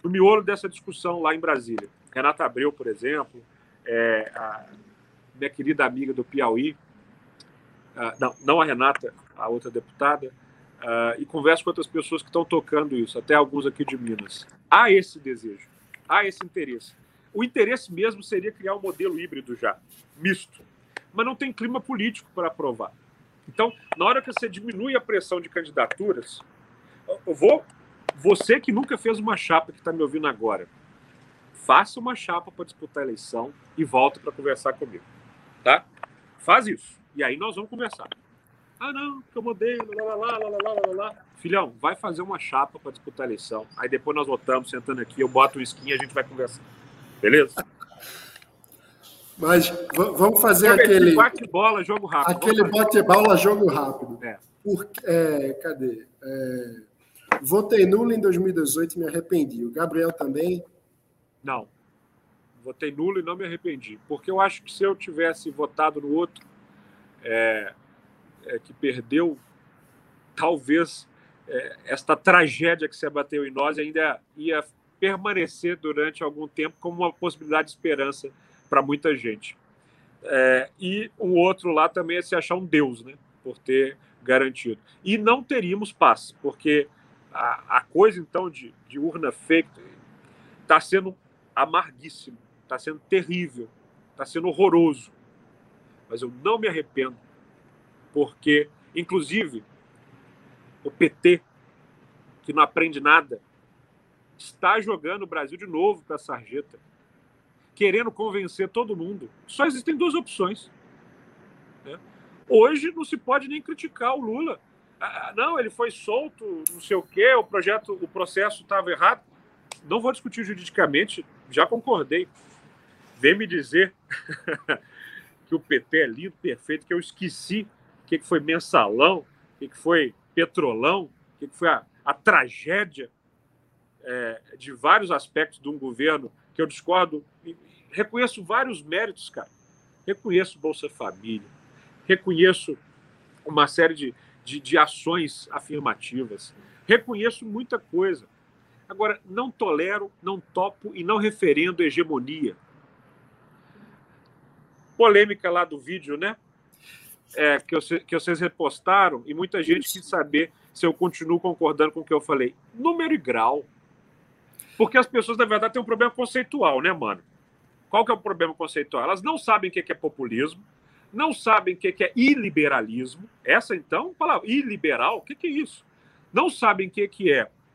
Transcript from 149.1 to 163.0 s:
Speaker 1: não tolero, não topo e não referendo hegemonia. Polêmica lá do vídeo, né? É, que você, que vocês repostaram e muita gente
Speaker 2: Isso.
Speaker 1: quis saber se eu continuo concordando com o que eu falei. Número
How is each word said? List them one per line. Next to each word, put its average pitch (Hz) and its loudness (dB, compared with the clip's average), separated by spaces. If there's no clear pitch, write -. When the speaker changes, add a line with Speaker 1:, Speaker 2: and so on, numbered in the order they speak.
Speaker 1:
não 226 -6
tolero, 196 -2
não 185 -6
topo 196 -6
e 180 -10
não 208 2
referendo 180 2
hegemonia. 147 -2
Polêmica 202 6
lá 175 2
do 151 -12
vídeo, 147 -10
né? 202 -6
É, 147 2
que - -8
você, 165 -4
que - -4
vocês 165 -4
repostaram 170 0
e 147 -12
muita 180 -6
gente 170 0
Speaker 2:
Isso. - -10
Speaker 1:
quis - -20
saber 151 -2
se - -6
eu 165 2
continuo 170 -2
concordando 151 0
com 165 -10
o 151 -12
que - -2
eu 147 2
falei. 131 -2
Número 320 -2